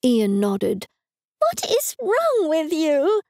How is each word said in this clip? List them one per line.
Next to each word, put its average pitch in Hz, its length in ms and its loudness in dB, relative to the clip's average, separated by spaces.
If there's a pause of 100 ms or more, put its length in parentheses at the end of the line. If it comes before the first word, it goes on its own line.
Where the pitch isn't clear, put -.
Ian 214 360 2
nodded. 202 460 -2 (540)
What - 300 -2
is - 320 -2
wrong 480 480 0
with 320 220 0
you? 320 580 0